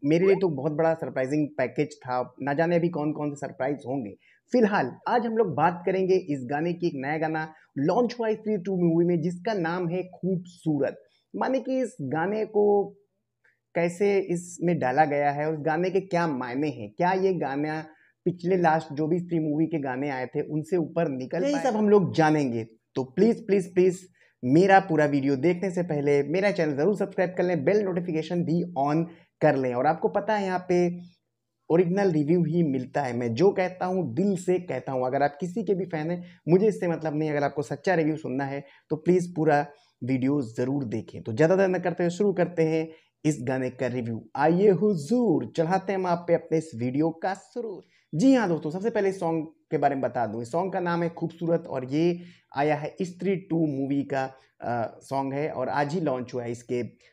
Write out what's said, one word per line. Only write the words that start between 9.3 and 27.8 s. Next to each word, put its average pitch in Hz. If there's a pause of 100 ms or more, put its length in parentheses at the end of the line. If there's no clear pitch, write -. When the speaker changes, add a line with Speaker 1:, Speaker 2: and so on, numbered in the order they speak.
Speaker 1:
नाम 175
है 180
खूबसूरत। 170 (340)
माने 247
कि 262
इस 233
गाने 170
को 208 (800)
कैसे 175
इसमें 175
डाला 131
गया 143
है, 151
उस 160
गाने 160
के 185
क्या 170
मायने 127
हैं, 120
क्या 175
ये 190
गाना 151 (400)
पिछले 175
लास्ट 160
जो 151
भी 175
स्त्री 170
मूवी 156
के 160
गाने 135
आए 127
थे -
उनसे 151
ऊपर 165
निकल 131
Speaker 2:
यही 285
Speaker 1:
पाएगा? 277
Speaker 2:
सब 214
हम 214
Speaker 1:
लोग 180
जानेंगे। 143 (280)
तो 135
प्लीज, 196
प्लीज, 190
प्लीज 180 (360)
मेरा 185
पूरा 160
वीडियो 139
देखने 180
से 175
पहले 143
मेरा 190
चैनल 156
जरूर 180
सब्सक्राइब 185
कर 190
लें, 175
बेल 202